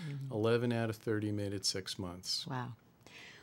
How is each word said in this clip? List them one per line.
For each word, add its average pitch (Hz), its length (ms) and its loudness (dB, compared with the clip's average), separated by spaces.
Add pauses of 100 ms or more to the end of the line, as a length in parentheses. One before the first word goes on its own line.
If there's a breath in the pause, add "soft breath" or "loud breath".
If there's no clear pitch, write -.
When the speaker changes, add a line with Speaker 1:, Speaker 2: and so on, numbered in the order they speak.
Speaker 1:
Mm-hmm. 135 260 -4
Speaker 2:
Eleven 117 380 4
out 113 200 2
of 104 40 -2
thirty 104 360 2
made 101 220 0
it 98 120 -4
six - 320 0
months. 90 480 -2
Speaker 1:
Wow. 123 280 -4 (680 loud breath)